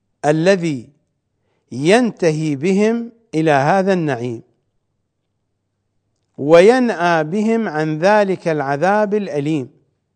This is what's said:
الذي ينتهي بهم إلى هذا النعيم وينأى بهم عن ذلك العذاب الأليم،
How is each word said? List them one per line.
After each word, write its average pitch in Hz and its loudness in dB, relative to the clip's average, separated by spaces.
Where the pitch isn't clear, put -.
الذي 160 0
ينتهي 156 0
بهم 214 -2
إلى 160 0
هذا 175 2
النعيم 123 -4
وينأى 175 4
بهم 214 -2
عن 156 -4
ذلك 190 0
العذاب 165 -2
الأليم، 151 -4